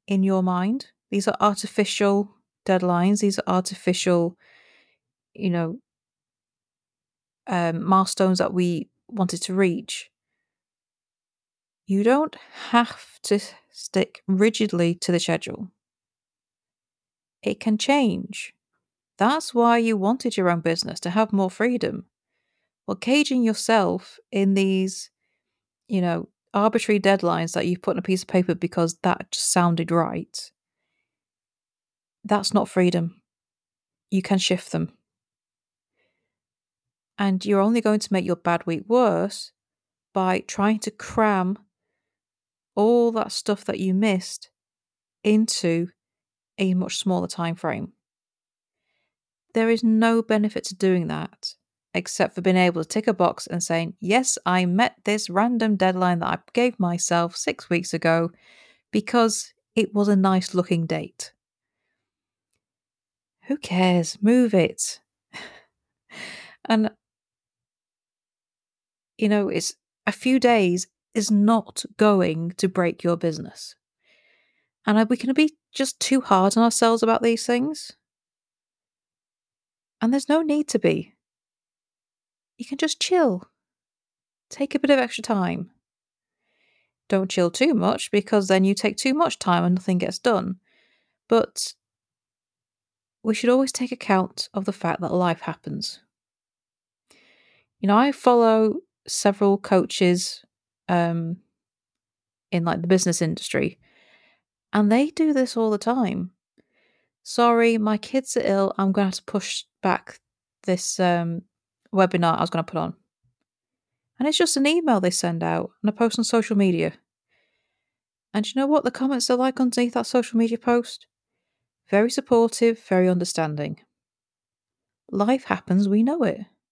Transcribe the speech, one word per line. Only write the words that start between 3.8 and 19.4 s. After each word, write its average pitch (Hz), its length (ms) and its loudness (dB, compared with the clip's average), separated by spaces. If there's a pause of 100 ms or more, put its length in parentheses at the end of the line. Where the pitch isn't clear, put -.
you - 160 -4
know, 175 300 -2 (1700)
um, 170 360 -2
milestones 190 560 2
that - 140 -2
we 175 360 -2 (200)
wanted 180 340 -4
to 185 100 -8
reach. - 560 -2 (1800)
You 196 180 -2
don't 285 320 0 (340)
have - 540 -2
to 202 160 0 (320)
stick - 560 -6
rigidly 190 680 0
to - 160 -4
the 175 80 2
schedule. - 500 -6 (1700)
It 208 160 -4
can 214 180 0
change. 254 760 -2 (640)
That's 269 360 -2